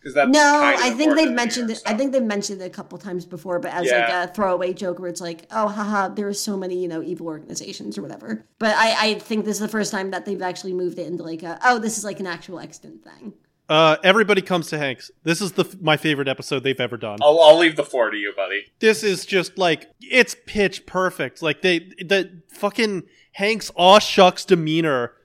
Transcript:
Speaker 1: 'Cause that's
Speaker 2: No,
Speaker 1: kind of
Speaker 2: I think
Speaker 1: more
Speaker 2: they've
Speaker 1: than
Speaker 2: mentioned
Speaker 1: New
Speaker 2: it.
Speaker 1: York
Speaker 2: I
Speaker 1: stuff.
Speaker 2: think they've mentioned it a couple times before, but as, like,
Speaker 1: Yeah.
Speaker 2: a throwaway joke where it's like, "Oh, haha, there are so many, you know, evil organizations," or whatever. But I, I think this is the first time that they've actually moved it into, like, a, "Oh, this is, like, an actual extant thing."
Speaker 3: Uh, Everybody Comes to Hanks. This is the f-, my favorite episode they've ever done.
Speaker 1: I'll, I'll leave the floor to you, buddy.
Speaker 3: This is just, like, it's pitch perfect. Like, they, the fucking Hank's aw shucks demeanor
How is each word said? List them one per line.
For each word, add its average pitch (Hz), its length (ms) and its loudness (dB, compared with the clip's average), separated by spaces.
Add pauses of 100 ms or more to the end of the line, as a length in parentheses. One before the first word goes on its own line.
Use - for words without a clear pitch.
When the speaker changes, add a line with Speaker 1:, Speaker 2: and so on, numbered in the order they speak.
Speaker 1:
'Cause 135 100 -14
that's 147 160 4
Speaker 2:
No, 294 100 6
Speaker 1:
kind 294 360 6
of - 100 -2
Speaker 2:
I 254 60 2
think 294 180 0
Speaker 1:
more 294 60 4
Speaker 2:
they've 320 120 4
Speaker 1:
than 240 80 -2
Speaker 2:
mentioned 240 320 -4
Speaker 1:
New 220 60 -6
Speaker 2:
it. 220 40 -10
Speaker 1:
York - 100 -18
Speaker 2:
I - 40 -6
Speaker 1:
stuff. 214 60 -2
Speaker 2:
think 269 140 -2
they've 262 100 0
mentioned 202 400 -4
it 185 40 -12
a 180 40 -10
couple 180 300 -16
times 180 260 -10
before, 175 320 -8
but 175 140 -6
as, 170 140 -6
like, 127 60 2 (180)
Speaker 1:
Yeah. 175 160 -2
Speaker 2:
a - 20 -12
throwaway 185 460 -2
joke 180 260 -8
where 185 100 -10
it's 170 120 -12
like, 170 280 -12
"Oh, 220 200 -2
haha, 202 400 -2
there 202 180 -6
are 202 60 -4
so 202 240 -6
many, 180 180 -6
you 180 140 -4
know, 165 120 -8
evil 170 260 -10
organizations," 196 720 -12
or 202 60 -10
whatever. 220 420 -12 (140)
But 214 180 0
I, 220 300 2
I 214 80 0
think 214 300 -6
this 208 100 -4
is 196 60 -8
the 214 80 -4
first 214 220 -4
time 190 200 -6
that 175 140 -8
they've 196 180 -8
actually 185 300 -8
moved 180 260 -6
it 160 80 -10
into, 170 160 -10
like, 165 180 -10
a, 165 240 -12
"Oh, 247 140 2
this 220 180 -6
is, 196 60 -10
like, 202 160 -10
an 190 80 -8
actual 170 320 -12
extant - 440 -20
thing." - 300 -20 (360)
Speaker 3:
Uh, 156 340 6
Everybody 190 380 4
Comes 180 260 -4
to 156 100 -8
Hanks. 139 320 -6 (140)
This 165 160 0
is 196 140 -4
the 185 100 0
f-, 185 160 -6
my 156 160 2
favorite 143 320 -2
episode 131 360 -6
they've 131 180 -2
ever 120 160 -4
done. 107 240 -10
Speaker 1:
I'll, 151 180 6
I'll 156 180 10
leave 165 200 2
the 147 80 -2
floor 117 260 0
to 107 60 -6
you, 101 180 -6
buddy. 98 300 -4 (140)
Speaker 3:
This 220 260 2
is 190 200 -2
just, 185 320 -2
like, 170 300 0 (140)
it's 247 340 2 (100)
pitch 196 400 -2
perfect. 175 560 -6
Like, 151 200 -4
they, 175 180 2 (260)
the 185 440 -2
fucking 202 540 -2 (280)
Hank's 208 460 -4
aw 185 220 8
shucks 185 440 4
demeanor 156 680 0 (120)